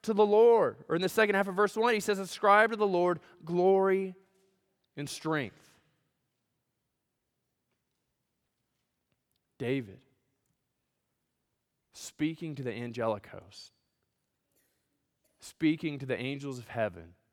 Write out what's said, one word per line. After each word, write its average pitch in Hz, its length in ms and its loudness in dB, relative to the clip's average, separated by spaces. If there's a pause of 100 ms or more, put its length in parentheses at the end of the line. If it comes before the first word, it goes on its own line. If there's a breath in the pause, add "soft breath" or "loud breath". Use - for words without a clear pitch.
to 220 100 -4
the 208 120 4
Lord." 208 500 6 (120)
Or 151 80 0
in 175 60 -2
the 185 80 -2
second 208 240 2
half 196 140 2
of 185 80 -8
verse 202 200 0
one, 226 200 2
he 208 40 -2
says, 196 200 -2
"Ascribe 208 520 4
to 226 40 -4
the 208 100 0
Lord 180 340 0 (240 soft breath)
glory 190 720 2 (800)
and 143 140 -8
strength." - 640 -6 (3750)
David, 120 420 -6 (1900)
speaking 156 600 -8
to 135 100 -10
the 120 100 -6
angelic 113 540 -4
host, - 440 -20 (1700)
speaking 156 580 -2
to 131 80 -10
the 131 140 -4
angels 135 400 -8
of 113 80 -16
heaven 87 480 -6 (180)